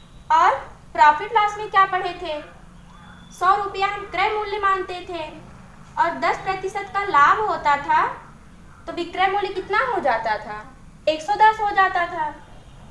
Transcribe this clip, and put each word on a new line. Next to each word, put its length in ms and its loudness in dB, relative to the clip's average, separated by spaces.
और 220 6
profit 400 4
loss 240 2
में 140 -8
क्या 140 4
पढ़े 380 -2
थे? 200 -6
सौ 320 2
रुपया 220 -2
हम 240 -6
क्रय 200 0
मूल्य 280 -4
मानते 500 0
थे 220 -8
और 80 2
दस 260 -2
प्रतिशत 580 -6
का 100 -2
लाभ 340 4
होता 380 0
था, 500 -2
तो 60 -12
विक्रय 340 -2
मूल्य 220 -2
कितना 300 -4
हो 220 0
जाता 380 0
था? 360 -14
एक 140 -2
सौ 120 -2
दस 260 4
हो 100 0
जाता 360 2
था, 280 -6